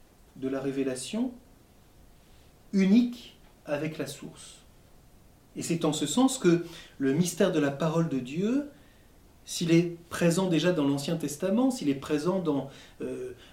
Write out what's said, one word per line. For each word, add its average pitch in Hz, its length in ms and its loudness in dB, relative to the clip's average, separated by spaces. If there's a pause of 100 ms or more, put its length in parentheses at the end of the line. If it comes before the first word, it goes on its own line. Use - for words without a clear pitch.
(360)
de 131 120 -6
la 135 120 -4
révélation, 135 720 -4 (1400)
unique 202 640 4 (280)
avec 156 320 -4
la 139 80 -4
source. - 560 -16 (920)
Et 147 60 -8
c'est 165 220 -2
en 151 80 2
ce 151 140 -2
sens 254 320 2
que 165 260 4 (340)
le 135 140 2
mystère 180 400 2
de 156 80 2
la 139 100 2
parole 165 380 0
de 135 100 -2
Dieu, 202 520 -2 (760)
s'il - 260 -4
est 170 260 4 (120)
présent 175 400 2
déjà 165 240 2
dans 147 160 2
l'Ancien 143 280 -2
Testament, 196 540 0
s'il 156 180 -2
est 135 60 2
présent 156 460 -2
dans, 143 300 -2 (320)
euh, 127 300 -8 (200)